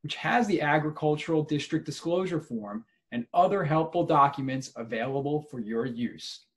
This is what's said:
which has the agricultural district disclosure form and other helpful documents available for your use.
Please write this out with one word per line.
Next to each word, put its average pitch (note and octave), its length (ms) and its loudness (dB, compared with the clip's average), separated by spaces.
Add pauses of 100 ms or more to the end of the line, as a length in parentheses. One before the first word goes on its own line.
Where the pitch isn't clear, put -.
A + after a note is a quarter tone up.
which D3+ 100 -8
has A3+ 320 2
the F#3+ 140 2
agricultural D3+ 800 2
district D3+ 420 -2
disclosure E3+ 560 -2
form G#2+ 440 -8 (280)
and A#2+ 220 -4
other F#3 300 4
helpful E3 420 2
documents C#3 680 2
available C3+ 760 -4
for B2+ 80 -10
your A2+ 260 -2
use. - 600 -6 (120)